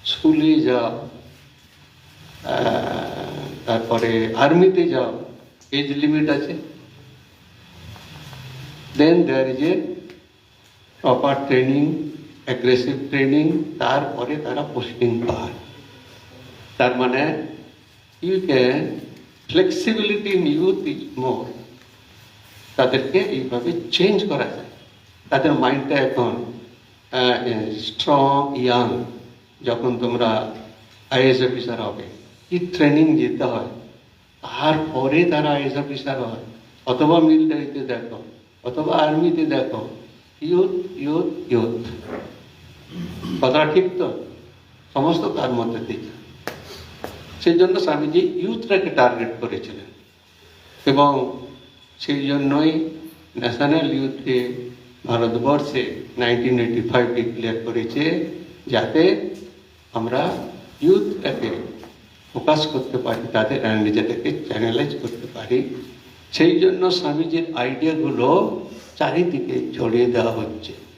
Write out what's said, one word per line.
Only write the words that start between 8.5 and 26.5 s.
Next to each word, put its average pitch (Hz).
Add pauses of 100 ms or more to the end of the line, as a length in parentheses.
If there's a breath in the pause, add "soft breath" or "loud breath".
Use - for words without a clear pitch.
Then 160
there 131
is 139
a 175 (1200)
proper 135 (160)
training, 139 (540)
aggressive 127
training, 147
তারপরে 139
তারা 135 (120)
পোস্টিং 117
পায়। - (1300)
তার 123
মানে 131 (760)
you 185
can, 147 (680)
flexibility 202
in 170
youth 160
is -
more। 123 (1300)
তাদেরকে 135
এইভাবে 131 (200)
চেঞ্জ 196
করা 131
যায়। - (680)
তাদের 139
মাইন্ডটা 131
এখন, 120 (680)